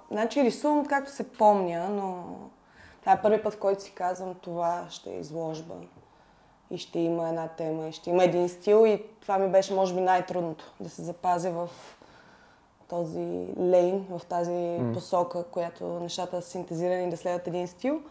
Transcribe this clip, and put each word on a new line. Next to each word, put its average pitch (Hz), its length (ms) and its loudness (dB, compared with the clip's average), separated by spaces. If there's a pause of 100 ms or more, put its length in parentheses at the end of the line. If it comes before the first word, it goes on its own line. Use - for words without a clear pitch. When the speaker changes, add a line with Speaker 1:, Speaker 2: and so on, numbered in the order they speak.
(100)
Speaker 1:
значи 226 320 2
рисувам 294 360 2
откакто 277 320 -2
се - 200 -8
помня, 190 580 4
но 190 360 -4 (760)
това 190 100 4
е 190 100 4
първият 214 220 4
път, 208 100 -2
в - 60 -16
който 196 240 0
си - 80 -18
казвам, 185 500 -6
"Това 170 480 -4
ще - 200 -14
е 92 100 -8
изложба 160 540 -8 (1000)
и 175 60 -6
ще - 220 -6
има 165 300 0
една 165 180 -4
тема, 160 400 -4
и 160 40 -8
ще - 180 -10
има 175 140 6
един 175 260 4
стил", 208 380 6
и 208 160 2 (180)
това 196 160 0
ми 196 100 4
беше, 190 280 4
може 185 200 2
би, 185 60 0
най-трудното, 180 800 0
да 175 100 -12
се - 120 -14
запазя 175 500 0
в 170 180 -4 (1200)
този 175 580 -4 (120)
лейн, 180 500 4
в 175 160 -10
тази 175 260 -2 (300)
Speaker 2:
М. 139 120 0
Speaker 1:
посока, 175 500 0
която 175 560 -6
нещата 175 420 -6
са 170 80 -12
синтезирани 180 600 -2
да 170 80 -4
следват 180 300 -4
един 175 200 -2
стил. 277 440 -4